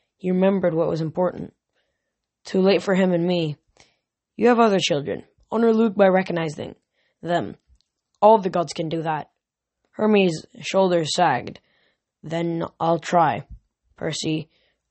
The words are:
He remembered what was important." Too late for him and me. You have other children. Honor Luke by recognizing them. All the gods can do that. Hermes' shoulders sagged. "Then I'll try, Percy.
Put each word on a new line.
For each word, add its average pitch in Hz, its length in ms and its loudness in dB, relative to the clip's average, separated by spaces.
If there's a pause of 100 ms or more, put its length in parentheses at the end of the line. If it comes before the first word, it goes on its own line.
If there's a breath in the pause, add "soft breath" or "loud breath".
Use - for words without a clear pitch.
(160)
He 185 140 -6
remembered 185 440 0
what 160 140 0
was 160 120 -2
important." 160 540 -6 (920)
Too - 160 -2
late 190 220 2
for 196 120 -2
him 185 200 2
and 170 120 0
me. 170 300 -2 (800 soft breath)
You 220 120 2
have 233 120 4
other 208 180 4
children. - 460 -4 (260)
Honor 226 220 2
Luke 220 220 2
by 202 140 4
recognizing 170 680 -2 (480)
them. 160 340 -6 (640)
All 220 160 8
the 190 140 0
gods 165 240 -4
can 160 160 -6
do 165 100 -4
that. 156 300 -6 (640)
Hermes' 196 520 2 (160)
shoulders 175 540 0
sagged. 156 460 0 (600)
"Then 165 420 -4 (140)
I'll 165 200 0
try, 151 480 0 (500)
Percy. 156 540 -6 (400)